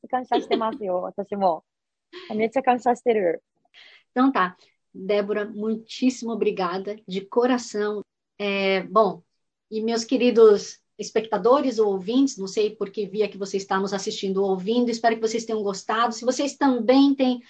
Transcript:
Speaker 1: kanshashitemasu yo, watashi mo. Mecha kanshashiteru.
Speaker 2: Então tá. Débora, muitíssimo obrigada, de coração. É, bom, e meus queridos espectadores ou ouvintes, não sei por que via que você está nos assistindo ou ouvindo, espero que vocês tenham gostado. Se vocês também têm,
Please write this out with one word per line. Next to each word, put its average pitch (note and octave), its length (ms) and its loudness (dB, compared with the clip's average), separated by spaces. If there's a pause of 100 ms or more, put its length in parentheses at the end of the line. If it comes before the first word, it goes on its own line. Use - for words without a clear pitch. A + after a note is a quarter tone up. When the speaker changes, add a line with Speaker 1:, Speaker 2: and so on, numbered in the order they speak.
Speaker 1:
kanshashitemasu B3+ 720 -2
yo, F3+ 180 -2
watashi G3 340 -8
mo. F#3 280 0 (680)
Mecha A3+ 320 -2
kanshashiteru. A#3+ 800 0 (720)
Speaker 2:
Então C4+ 200 4
tá. F3+ 240 0 (380)
Débora, G3+ 520 -2
muitíssimo A3+ 840 -4
obrigada, F#3+ 640 -2 (120)
de F#3+ 140 -6
coração. G#3+ 840 -2 (340)
É, G3 460 0
bom, F#3+ 400 0 (480)
e A3 100 -4
meus A3+ 220 -2
queridos A3 760 4 (200)
espectadores A3 800 0
ou G#3 140 2
ouvintes, A#3 440 0
não F#3+ 80 -8
sei G#3 300 -2
por G3 160 -6
que G#3 160 -6
via G3+ 200 -2
que G3 120 -14
você G3 180 -6
está F#3+ 220 -2
nos G3 120 -2
assistindo G3 520 -2
ou G3 80 0
ouvindo, A3+ 400 0
espero A#3 240 0
que A3+ 60 -8
vocês A3 220 -2
tenham A3 200 -4
gostado. A3 500 -2
Se - 100 -12
vocês C4+ 320 -2
também C4+ 600 4
têm, B3+ 240 0 (100)